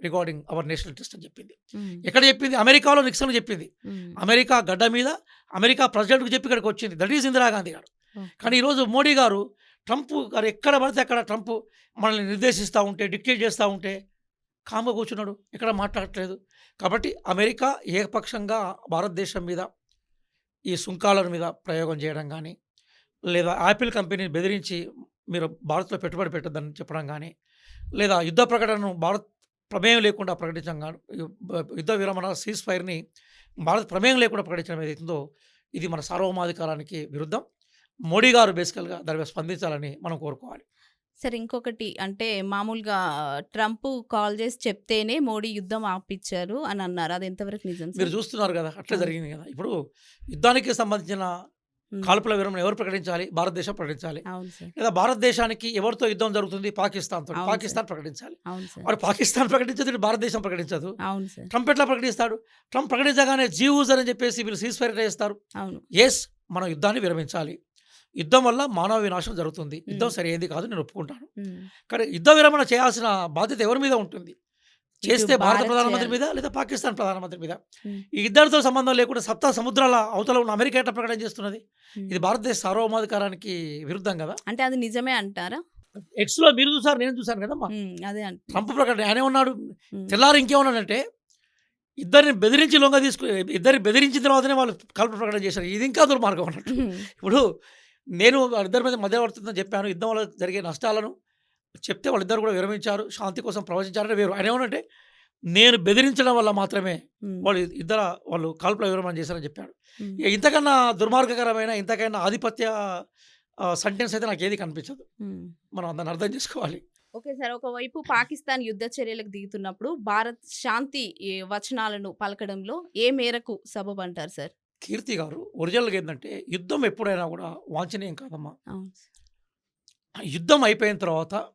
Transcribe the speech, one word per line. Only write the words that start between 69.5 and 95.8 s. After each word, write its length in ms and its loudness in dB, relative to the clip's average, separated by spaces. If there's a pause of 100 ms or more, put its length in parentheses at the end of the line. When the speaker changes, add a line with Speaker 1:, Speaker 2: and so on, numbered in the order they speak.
Speaker 1:
యుద్ధం 180 -2
Speaker 2:
ఉమ్. 80 -4
Speaker 1:
సరైనది 340 -4
కాదు, 180 -6
నేను 140 -6
ఒప్పుకుంటాను. 440 -10 (140)
Speaker 2:
ఉమ్. 180 -10 (320)
Speaker 1:
కానీ 160 -2
యుద్ధ 260 4
విరమణ 300 10
చేయాల్సిన 640 2
బాధ్యత 360 -2
ఎవరి 160 2
మీద 140 2
ఉంటుంది? 400 -2 (720)
Speaker 2:
ఇటు 40 -4
Speaker 1:
చేస్తే 300 4
భారత 200 6
Speaker 2:
భారత్ 120 2
Speaker 1:
ప్రధానమంత్రి 320 2
Speaker 2:
చేయాలి. 260 0
Speaker 1:
మీద 100 -2
లేదా 120 -4
పాకిస్తాన్ 480 -4
ప్రధానమంత్రి 440 -4
మీద? 120 -8 (320)
Speaker 2:
ఉమ్. 140 -10 (160)
Speaker 1:
ఈ 100 0
ఇద్దరితో 380 8
సంబంధం 340 2
లేకుండా 240 2
సప్త 300 0
సముద్రాల 440 4 (160)
అవతల 280 2
ఉన్న 120 2
అమెరికా 280 2
ఎట్లా 140 0
ప్రకటన 280 -4
చేస్తున్నది? 380 -8 (380)
Speaker 2:
ఉమ్. 80 -10
Speaker 1:
ఇది 140 -4
భారతదేశ 380 0
సార్వభౌమాధికారానికి 1000 -2 (300)
విరుద్ధం 340 -4
కదా. 160 -6 (120)
Speaker 2:
అంటే 160 -4
అది 140 0
నిజమే 360 -2
అంటారా? 460 -4 (600)
Speaker 1:
ఎక్స్లో 320 6
మీరు 200 4
చూసారు, 280 4
నేను 200 -2
చూసాను 220 -4
కదమ్మా. 260 -6
Speaker 2:
ఉమ్, 400 -8
అదే 160 -6
అంట. 180 -10 (100)
Speaker 1:
ట్రంప్ 260 -4
ప్రకటన 280 2
ఆయన 140 2
ఏమన్నాడు? 320 4 (420)
Speaker 2:
ఉమ్. 160 -10
Speaker 1:
తెల్లారి 300 8
ఇంకేమన్నాడంటే 600 2 (1000)
ఇద్దరిని 340 6
బెదిరించి 460 6
లొంగ 200 8
తీసుకు-, 280 0 (240)
ఇద్దరిని 320 4
బెదిరించిన 400 4
తర్వాతనే 300 4
వాళ్ళు 220 2 (220)
కాల్పుల 220 0
ప్రకటన 260 -2
చేశారు. 220 -2
ఇది 180 -2